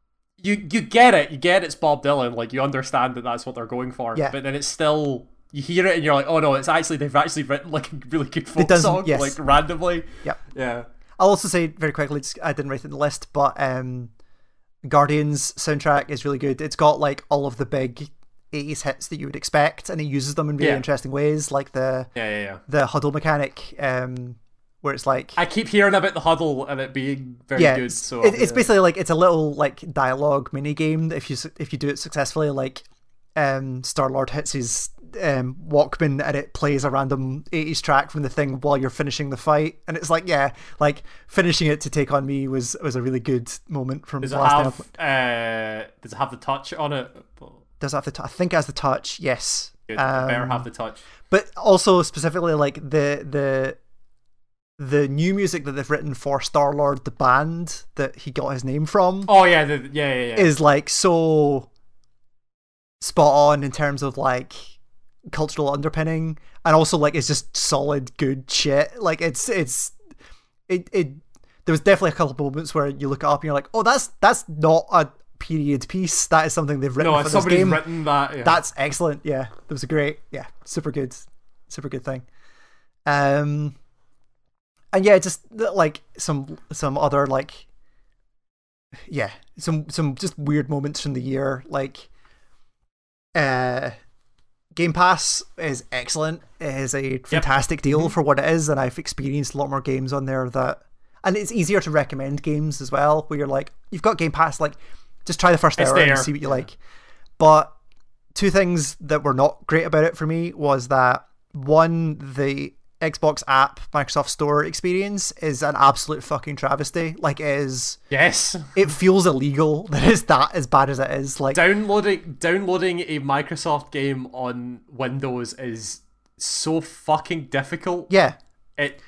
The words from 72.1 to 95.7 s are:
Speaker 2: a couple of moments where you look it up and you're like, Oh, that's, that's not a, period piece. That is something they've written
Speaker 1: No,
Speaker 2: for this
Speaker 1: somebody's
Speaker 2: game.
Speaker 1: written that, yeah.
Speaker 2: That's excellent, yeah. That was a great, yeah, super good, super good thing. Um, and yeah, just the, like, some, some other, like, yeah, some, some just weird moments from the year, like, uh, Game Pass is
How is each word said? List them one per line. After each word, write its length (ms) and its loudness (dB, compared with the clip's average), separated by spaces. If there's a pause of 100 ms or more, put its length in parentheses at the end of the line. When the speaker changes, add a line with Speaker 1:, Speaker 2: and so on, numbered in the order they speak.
Speaker 2:
a 40 -4
couple 180 0
of 60 -14
moments 360 -4
where 140 0
you 200 -6
look 140 -4
it 40 0
up 160 2
and 60 -8
you're 60 0
like, 200 -2
Oh, 80 2
that's, 260 2 (120)
that's 280 4
not 420 4
a, 180 4 (300)
period 500 -2
piece. 400 -2
That 180 4
is 60 -2
something 280 -2
they've 160 -2
written 160 2
Speaker 1:
No, 60 6
Speaker 2:
for 60 0
this 80 -4
Speaker 1:
somebody's 260 4
Speaker 2:
game. 140 4
Speaker 1:
written 320 -2
that, 320 0
yeah. 60 -8
Speaker 2:
That's 340 2
excellent, 480 -2
yeah. 220 -4 (220)
That 60 -10
was 80 -8
a 40 -8
great, 340 -2 (100)
yeah, 160 -12 (180)
super 260 -6
good, 240 -6 (540)
super 200 -12
good 160 -10
thing. 180 -8 (840)
Um, 720 2 (1160)
and 120 4
yeah, 140 8
just 220 -4 (160)
the, 160 -2
like, 300 2 (140)
some, 420 -4 (140)
some 260 -4
other, 280 2
like, 400 -6 (1400)
yeah, 220 -4 (280)
some, 320 -4
some 240 -2
just 240 -8
weird 320 -2
moments 300 -4
from 120 -6
the 100 -6
year, 460 -4
like, 400 -8 (1300)
uh, 560 0 (840)
Game 180 0
Pass 500 2 (160)
is 320 -6